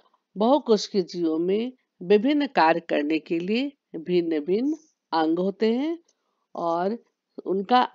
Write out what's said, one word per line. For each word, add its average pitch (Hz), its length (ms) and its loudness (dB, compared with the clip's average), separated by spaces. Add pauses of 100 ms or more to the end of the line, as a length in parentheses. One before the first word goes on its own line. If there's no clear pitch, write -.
(360)
बहुकोशिकीय 220 680 2
जीवों 160 360 -2
में 208 320 -2 (300)
विभिन्न 240 460 2
कार्य 165 320 4
करने 156 400 -2
के 165 200 -4
लिए 233 320 -4 (260)
भिन्न-भिन्न 175 800 -2 (360)
अंग 165 280 0
होते 196 340 0
हैं 311 240 -4 (580)
और 175 420 -2 (480)
उनका 202 360 2 (140)